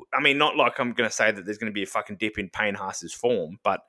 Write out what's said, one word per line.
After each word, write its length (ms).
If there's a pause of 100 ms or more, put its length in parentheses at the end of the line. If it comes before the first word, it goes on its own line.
(140)
I 80
mean, 160
not 180
like 240
I'm 140
gonna 160
say 200
that 140
there's 140
gonna 140
be 100
a 40
fucking 300
dip 220
in 100
Payne 280
Haas's 360
form, 500
but 260